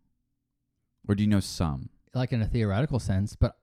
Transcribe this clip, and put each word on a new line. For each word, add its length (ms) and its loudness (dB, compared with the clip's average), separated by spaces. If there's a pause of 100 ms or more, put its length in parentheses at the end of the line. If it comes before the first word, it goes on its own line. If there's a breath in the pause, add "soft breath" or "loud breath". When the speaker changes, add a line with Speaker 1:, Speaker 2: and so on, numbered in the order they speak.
(1080)
Speaker 1:
Or 60 4
do 80 2
you 60 4
know 120 4
some? 480 -4 (240)
Speaker 2:
Like, 200 -2
in 100 0
a 40 0
theoretical 520 0
sense, 360 -2
but 280 0